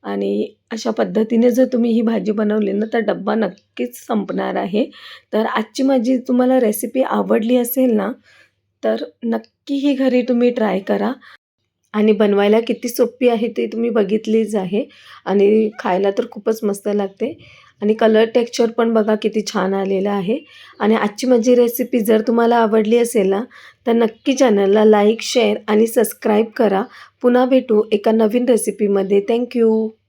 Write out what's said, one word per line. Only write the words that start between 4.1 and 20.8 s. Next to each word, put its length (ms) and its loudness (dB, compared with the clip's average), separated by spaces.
आहे. 280 -2
तर 140 0
आजची 360 -6
माझी 360 0
तुम्हाला 420 0
रेसिपी 420 -2
आवडली 540 0
असेल 380 0
ना 160 -2
तर 220 -2
नक्की 500 -6
ही 200 0
घरी 280 0
तुम्ही 280 2
ट्राय 280 -2
करा 340 -2
आणि 180 4
बनवायला 480 4
किती 280 -6
सोपी 400 0
आहे 200 -2
ते 180 -4
तुम्ही 240 -4
बघितलीच 640 -2
आहे 300 -2
आणि 540 2
खायला 320 0
तर 200 -4
खूपच 340 -4
मस्त 300 -4
लागते 380 -6
आणि 120 2
कलर 300 4
टेक्स्चर 460 -2
पण 220 -2
बघा 220 2
किती 320 -4
छान 280 -4
आलेलं 360 -2
आहे. 280 -4